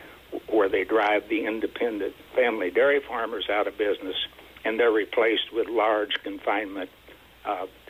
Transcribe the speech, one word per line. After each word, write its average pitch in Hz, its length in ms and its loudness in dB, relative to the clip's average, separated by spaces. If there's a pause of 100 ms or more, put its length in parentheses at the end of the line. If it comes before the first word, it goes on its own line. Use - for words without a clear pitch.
(480)
where 104 200 4
they 98 160 0
drive 104 460 2
the 107 160 0
independent 107 680 -4 (200)
family 110 360 2
dairy 139 300 4
farmers 113 480 -6
out 101 180 0
of 95 120 -6
business, 95 380 -2 (460)
and 113 160 -2
they're 117 120 6
replaced 110 640 2
with 113 140 0
large 107 440 2 (100)
confinement, 98 680 -6 (560)
uh, 95 200 -4 (240)